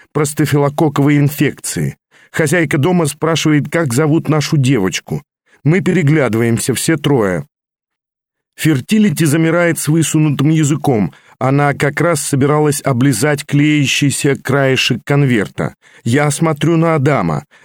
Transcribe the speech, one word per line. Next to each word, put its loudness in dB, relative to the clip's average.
про -2
стафилококковые 0
инфекции. -2
Хозяйка 0
дома 0
спрашивает, -2
как -2
зовут 0
нашу 0
девочку. -2
Мы 2
переглядываемся 0
все -2
трое. 0
Фертилити 0
замирает 0
с -6
высунутым 0
языком. 0
Она 0
как -4
раз 0
собиралась 0
облизать 0
клеящийся 0
краешек -2
конверта. 0
Я 0
смотрю 0
на 2
Адама. 0